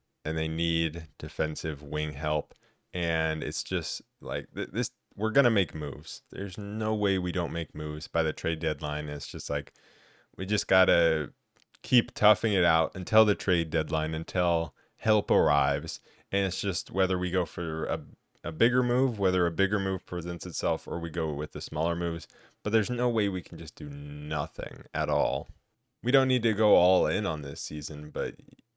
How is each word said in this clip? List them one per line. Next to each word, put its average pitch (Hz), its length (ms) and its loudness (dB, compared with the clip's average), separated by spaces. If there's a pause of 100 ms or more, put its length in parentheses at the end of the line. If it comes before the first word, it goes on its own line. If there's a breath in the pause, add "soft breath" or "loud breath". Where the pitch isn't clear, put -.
(240)
and 80 140 -4
they 80 100 0
need 82 600 -2 (100)
defensive 78 680 -6
wing 76 300 -4
help. 76 420 -2 (380 soft breath)
And 80 500 -2
it's 76 200 -4
just - 380 -6 (200)
like, 67 340 -6
th-, 95 160 -6
this, 117 200 -4 (220)
we're 107 180 -4
gonna 127 200 4
make 98 240 0
moves. 76 460 -8 (100)
There's 98 260 -8
no 107 380 -4
way 101 220 2
we 90 160 0
don't 85 180 -2
make 82 240 -6
moves 76 320 -8
by 82 160 0
the 78 100 0
trade 82 260 -4
deadline. 76 500 -4
It's 73 180 -8
just - 220 -10
like, 73 240 -4 (640 soft breath)
we 95 80 -4
just 101 220 0
gotta 85 640 4 (500)
keep - 320 2
toughing 107 400 4
it 92 100 4
out 82 320 4
until 107 300 4
the 104 100 4
trade 85 340 0
deadline, 78 440 -2
until 85 600 0 (240 soft breath)
help 107 320 2
arrives. 73 720 2 (320 soft breath)
And 98 140 0
it's - 160 -4
just 98 300 -4
whether 92 260 2
we 90 120 -2
go 87 160 2
for 80 400 -6
a, 80 140 -2 (440)
a 85 100 -6
bigger 123 280 2
move, 123 380 0
whether 92 260 4
a 82 60 2
bigger 95 280 0
move 95 260 -2
presents 87 400 -6
itself 82 420 -2
or 85 100 -4
we 82 120 -4
go 80 240 -2
with 73 180 -6
the 80 80 -10
smaller 80 340 -2
moves. 85 320 -4 (380 soft breath)
But 104 80 -4
there's 110 180 2
no 123 200 0
way 110 180 2
we 92 140 -2
can - 160 -12
just 80 180 -12
do 73 140 -10
nothing 73 960 -8 (100)
at 76 160 -2
all. 69 400 0 (520)
We 120 100 -2
don't 131 180 4
need 127 140 0
to 113 100 2
go 104 220 6
all 90 300 6
in 92 200 0
on 78 160 -2
this 71 180 -8
season, 76 540 -10
but 67 220 -4 (420)